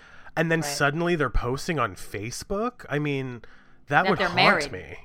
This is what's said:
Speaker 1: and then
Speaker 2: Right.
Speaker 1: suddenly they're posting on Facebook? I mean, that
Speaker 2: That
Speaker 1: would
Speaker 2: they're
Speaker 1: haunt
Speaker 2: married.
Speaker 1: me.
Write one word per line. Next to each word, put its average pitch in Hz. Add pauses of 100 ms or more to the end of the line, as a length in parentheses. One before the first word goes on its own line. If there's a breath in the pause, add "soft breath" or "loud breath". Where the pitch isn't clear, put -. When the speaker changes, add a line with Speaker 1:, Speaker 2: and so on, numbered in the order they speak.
(360 loud breath)
Speaker 1:
and 165
then 165
Speaker 2:
Right. -
Speaker 1:
suddenly 165
they're 143
posting 135
on 110
Facebook? 196
I 143
mean, 135 (460 loud breath)
that 151
Speaker 2:
That 190
Speaker 1:
would 220
Speaker 2:
they're 190
Speaker 1:
haunt 170
Speaker 2:
married. 180
Speaker 1:
me. 90